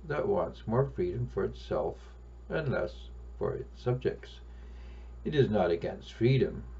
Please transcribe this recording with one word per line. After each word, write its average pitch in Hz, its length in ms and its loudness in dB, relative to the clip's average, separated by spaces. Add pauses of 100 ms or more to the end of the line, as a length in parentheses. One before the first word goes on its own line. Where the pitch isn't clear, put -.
(100)
that 151 160 0
wants - 400 0
more 127 300 4
freedom 104 360 0
for 98 120 2
itself - 520 -2 (520)
and 156 200 0
less 90 240 0 (460)
for 85 160 0
its - 260 -8
subjects. - 600 -2 (840)
It 156 120 0
is 123 120 8
not 98 220 6
against - 420 -2
freedom. 120 520 4 (160)